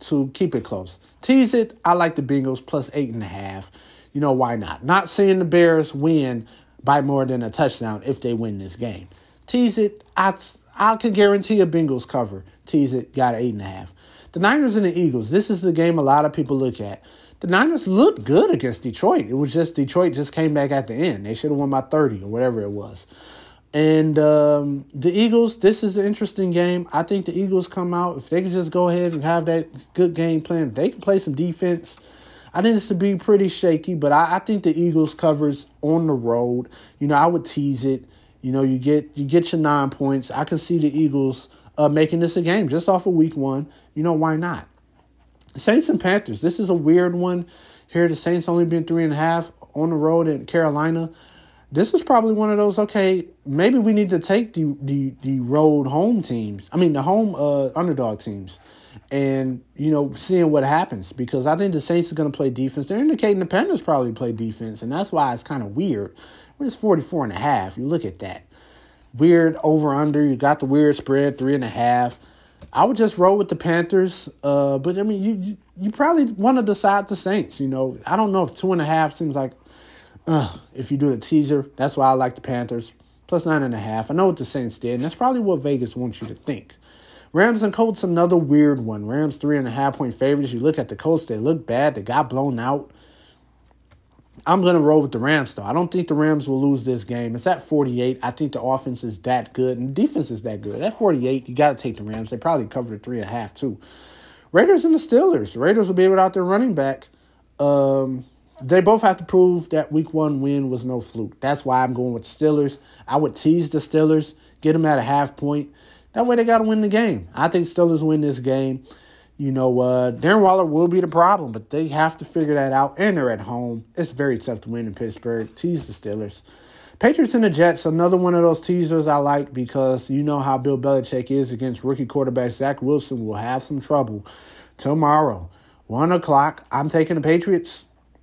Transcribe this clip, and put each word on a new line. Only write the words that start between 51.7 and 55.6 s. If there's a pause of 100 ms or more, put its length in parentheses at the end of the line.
This
is
probably
one
of
those,
okay, (180)
maybe
we
need
to
take
the,
the,
the
road